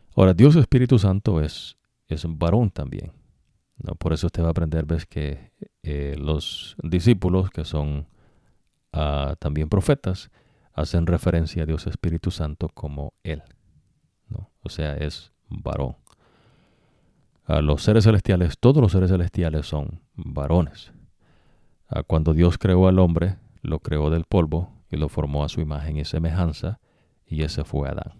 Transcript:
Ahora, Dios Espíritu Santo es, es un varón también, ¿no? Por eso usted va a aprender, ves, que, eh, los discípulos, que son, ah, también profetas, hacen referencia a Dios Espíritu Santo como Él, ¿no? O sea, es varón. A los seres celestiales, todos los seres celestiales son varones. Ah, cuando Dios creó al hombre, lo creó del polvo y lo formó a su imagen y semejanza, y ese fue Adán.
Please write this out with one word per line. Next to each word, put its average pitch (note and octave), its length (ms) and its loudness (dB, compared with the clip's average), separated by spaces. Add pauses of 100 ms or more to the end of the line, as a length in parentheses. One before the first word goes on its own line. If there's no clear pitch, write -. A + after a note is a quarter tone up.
(160)
Ahora, F#2 180 8
Dios C3 220 8
Espíritu B2+ 440 4
Santo F#2+ 420 2
es, - 360 -6 (300)
es - 180 -6
un D#2+ 140 -6
varón F#2+ 320 2
también, D2 400 -10 (640)
¿no? - 180 -8
Por D#2+ 180 -2
eso D#2+ 140 -2
usted E2+ 140 -4
va E2 60 2
a E2 40 0
aprender, D#2+ 340 -2
ves, D#2+ 200 -2
que, D2 460 -8 (320)
eh, C#2+ 340 -4
los D#2 640 -6
discípulos, F#2 720 2
que D#2 140 -8
son, D2 420 -4 (840)
ah, C#2+ 460 -2
también D2+ 300 -4
profetas, - 600 -2 (420)
hacen E2 340 0
referencia E2+ 560 0
a - 20 -6
Dios D#2 220 -4
Espíritu E2 440 -4
Santo D#2 380 -6
como C#2+ 440 -10 (100)
Él, D2+ 200 -10 (840)
¿no? - 220 -14 (100)
O - 80 -10
sea, D2+ 260 -6
es D2 380 -8 (160)
varón. C#2 480 -6 (1500)
A D2+ 160 2
los D2 220 2
seres G#2+ 200 4
celestiales, F#2+ 560 2
todos C#3 220 6
los G#2 100 4
seres F#2 180 2
celestiales F2 580 -2
son D2+ 340 -6 (140)
varones. D2+ 760 -2 (960)
Ah, - 160 -4
cuando D#2+ 300 2
Dios E2+ 240 4
creó F#2 300 4
al F#2 120 4
hombre, F2 380 2 (240)
lo D2+ 180 -4
creó D2+ 300 -2
del D#2+ 160 0
polvo E2 480 0 (160)
y - 80 -6
lo D2+ 120 -2
formó D2 340 -2
a D2 60 -4
su - 120 -6
imagen D2+ 360 -6
y D2+ 80 -4
semejanza, E2 760 -4 (460)
y D#2 180 -4
ese D#2 200 -4
fue C#2+ 260 -6
Adán. C#2+ 300 -10